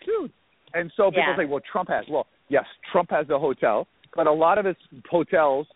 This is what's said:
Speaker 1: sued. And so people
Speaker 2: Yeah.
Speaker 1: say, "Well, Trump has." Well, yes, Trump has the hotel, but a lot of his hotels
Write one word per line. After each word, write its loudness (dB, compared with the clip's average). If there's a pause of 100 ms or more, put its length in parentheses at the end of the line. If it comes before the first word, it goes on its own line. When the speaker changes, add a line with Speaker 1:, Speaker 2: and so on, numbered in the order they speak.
Speaker 1:
sued. -4 (420)
And -6
so 2
people 2
Speaker 2:
Yeah. 0
Speaker 1:
say, -2
"Well, -4
Trump -6
has." -4
Well, -4 (220)
yes, 0 (260)
Trump 0
has -2
the 0
hotel, 0 (300)
but 0
a 4
lot 4
of 0
his -2 (320)
hotels 2